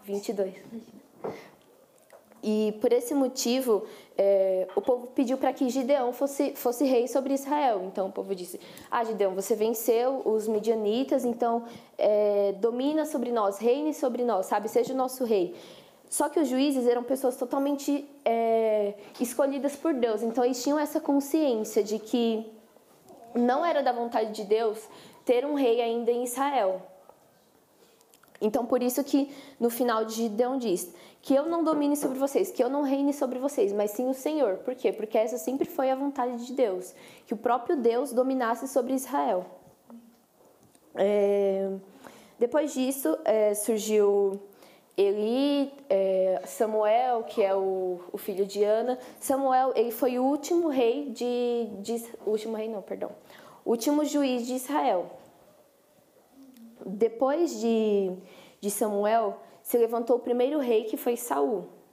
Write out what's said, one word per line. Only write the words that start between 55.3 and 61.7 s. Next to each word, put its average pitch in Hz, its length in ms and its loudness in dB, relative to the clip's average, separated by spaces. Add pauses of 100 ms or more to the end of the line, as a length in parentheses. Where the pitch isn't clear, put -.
Depois 233 760 0
de, 214 500 2 (480)
de 202 120 -4
Samuel, 208 680 0 (240)
se - 140 -2
levantou 233 400 2
o - 20 0
primeiro 247 400 0
rei, 240 260 2
que 277 120 -6
foi 247 180 -2
Saul. 240 520 -2 (260)